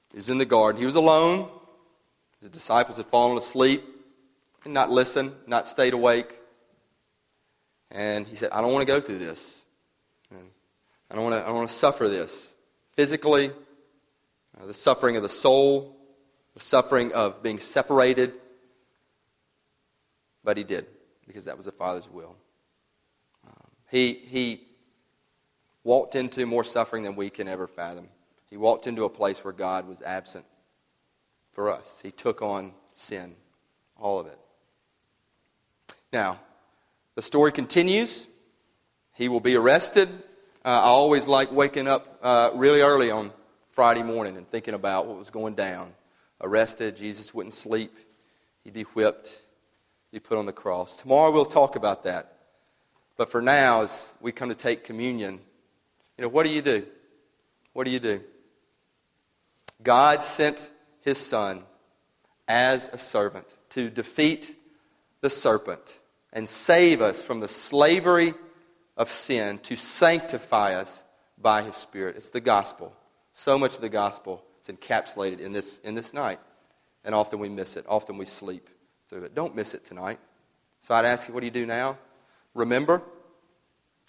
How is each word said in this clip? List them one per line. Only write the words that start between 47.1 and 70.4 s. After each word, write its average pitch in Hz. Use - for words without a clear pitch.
wouldn't 107
sleep. 110
He'd 104
be 110
whipped, -
be 107
put 113
on 104
the 98
cross. 90
Tomorrow 147
we'll 151
talk 139
about 104
that. 90
But 117
for 120
now, 127
as -
we 120
come 123
to 110
take 117
communion, 110
you 123
know, 120
what 156
do 156
you 151
do? 117
What 127
do 127
you 127
do? 107
God 139
sent -
his 135
Son 95
as 127
a 123
servant 101
to 120
defeat 147
the 139
serpent -
and 110
save 170
us 101
from 113
the 101
slavery 170
of 117
sin, 104
to -
sanctify 127